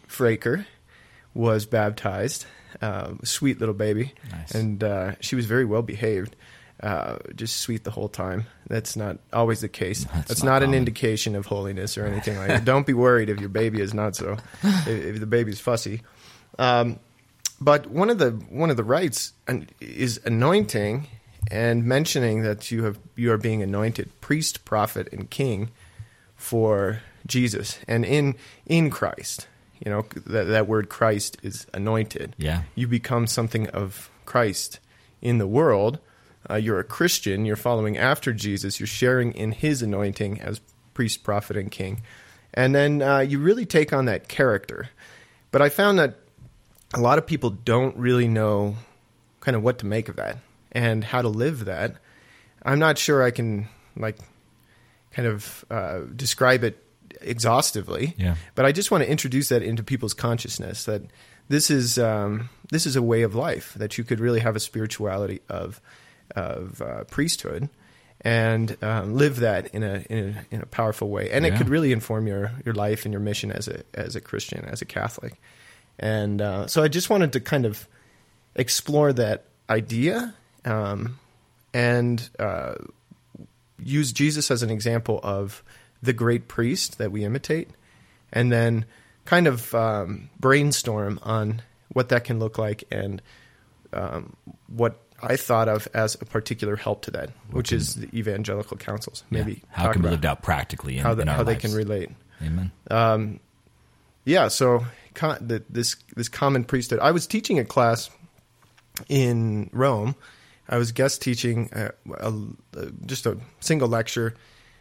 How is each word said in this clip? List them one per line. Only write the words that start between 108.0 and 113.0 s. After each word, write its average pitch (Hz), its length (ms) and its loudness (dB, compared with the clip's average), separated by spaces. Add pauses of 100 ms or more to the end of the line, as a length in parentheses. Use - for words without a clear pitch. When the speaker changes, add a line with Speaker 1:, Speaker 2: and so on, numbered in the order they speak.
Speaker 1:
in 117 640 2
Rome. 123 420 2 (540)
I 120 100 0
was 117 140 0
guest 131 300 0
teaching 117 500 0
a, 107 180 -4 (280)
a, 110 140 -4 (440)
a, - 140 -8 (160)